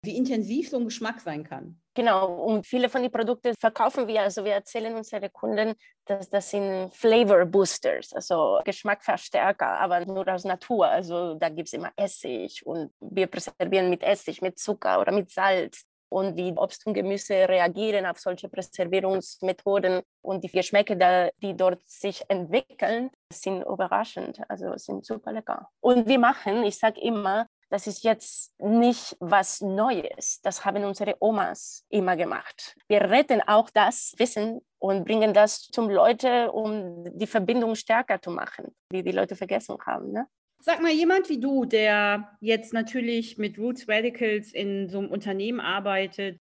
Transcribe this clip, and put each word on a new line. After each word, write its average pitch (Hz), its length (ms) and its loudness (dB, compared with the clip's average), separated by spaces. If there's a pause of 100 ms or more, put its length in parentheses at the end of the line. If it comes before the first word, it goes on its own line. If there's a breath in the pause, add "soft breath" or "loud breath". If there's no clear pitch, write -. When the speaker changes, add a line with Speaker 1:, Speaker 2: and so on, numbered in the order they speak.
Speaker 1:
wie 214 120 -6
intensiv 247 520 -2
so 277 80 -6
ein 240 80 0
Geschmack 220 360 -6
sein 151 220 -8
kann. - 380 -16 (140)
Speaker 2:
Genau. 190 400 4 (100)
Und 214 220 0
viele 247 240 0
von 254 100 -2
den 247 100 0
Produkten 233 480 -2
verkaufen 233 480 0
wir. 214 140 0
Also 196 240 -2
wir 208 80 0
erzählen 220 420 -4
unsere 214 360 -8
Kunden, 220 440 -2 (300 soft breath)
dass 196 240 -4
das 196 220 -2
sind 190 420 -2
Flavor 208 540 6
Boosters, 165 680 0
also 151 520 2
Geschmacksverstärker, 190 1160 -2
aber 175 240 0
nur 190 240 -4
aus 185 160 -4
Natur. 190 420 0
Also 170 480 0
da 165 140 -2
gibt's 156 240 -8
immer 151 240 -8
Essig - 680 -6
und 156 340 -8
wir 185 260 -2
präservieren 185 640 -2
mit 180 140 0
Essig, - 400 -2
mit 185 160 -6
Zucker 95 420 0
oder - 100 2
mit 196 200 0
Salz. 190 540 0 (240)
Und 190 280 -2
wie 180 160 -4
Obst - 340 -4
und 214 80 -2
Gemüse 196 540 0
reagieren 190 580 2
auf 175 140 -6
solche 185 280 -6
Präservierungsmethoden 185 1500 -2 (200)
und 190 220 -6
die 175 60 -10
Geschmäcker, 202 440 2
da, 180 360 4 (120)
die 196 140 -6
dort 180 280 2
sich - 440 -8
entwickeln, 208 840 -2 (220)
sind 190 300 -6
überraschend, 190 880 -4
also 190 280 -8
sind 202 280 -10
super 220 280 -8
lecker. - 360 -8 (120)
Und 247 260 6
wir 247 140 6
machen, 233 420 2
ich 202 160 -2
sag 220 200 2
immer, 214 500 -2 (220)
das 294 180 -4
ist 285 160 -8
jetzt - 560 -2
nicht 233 580 2
was 190 420 2
Neues. 202 840 -2
Das - 220 -4
haben 202 200 0
unsere 196 340 -4
Omas - 680 -2
immer 185 280 0
gemacht. - 600 -6 (100)
Wir 202 240 4
retten 247 340 4
auch 220 260 4
das - 460 2
Wissen 226 440 0 (180)
und 190 260 0
bringen 214 300 4
das 208 380 4
zum 226 180 0
Leute, 233 600 4
um 208 500 -6 (160)
die 202 80 -2
Verbindung 226 480 0
stärker 220 480 0
zu 180 80 -8
machen, - 460 -10 (160)
die 185 100 -4
die 175 80 -2
Leute 185 240 0
vergessen 196 500 -4
haben, - 280 -6
ne? 233 160 -6 (340)
Speaker 1:
Sag 330 180 0
mal, 330 100 4
jemand 349 380 4
wie 294 100 -2
du, 262 260 0
der 208 760 2
jetzt 220 320 -2
natürlich 233 640 -2
mit 208 220 -4
Roots 240 300 -6
Radicals 220 640 0
in 196 360 -4
so 190 100 -6
einem 196 120 -4
Unternehmen 202 500 -4
arbeitet 190 880 -4